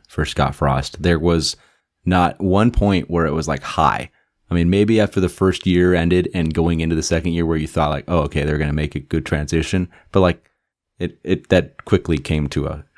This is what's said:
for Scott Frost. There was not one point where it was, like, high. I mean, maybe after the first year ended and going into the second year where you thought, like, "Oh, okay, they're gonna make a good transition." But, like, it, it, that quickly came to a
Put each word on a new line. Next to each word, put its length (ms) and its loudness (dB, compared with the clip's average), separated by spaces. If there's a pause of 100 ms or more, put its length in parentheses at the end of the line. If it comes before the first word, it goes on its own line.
for 160 -4
Scott 300 -2
Frost. 480 -2
There 160 4
was 360 0 (520)
not 340 0
one 300 4
point 400 2
where 160 0
it 60 -2
was, 140 -2
like, 160 -4
high. 480 0 (400)
I 40 0
mean, 160 2
maybe 300 4
after 200 0
the 80 2
first 380 0
year 260 4
ended 400 2
and 220 -2
going 260 0
into 140 -2
the 80 0
second 300 -2
year 120 0
where 140 0
you 80 -4
thought, 240 -2
like, 180 -6
"Oh, 120 0
okay, 240 -2
they're 120 0
gonna 160 -2
make 220 -4
a 60 -8
good 260 -4
transition." 640 -2 (220)
But, 80 2
like, 300 0 (480)
it, 260 -8
it, 260 -2
that 340 0
quickly 320 0
came 340 -2
to 160 -4
a 180 -10 (140)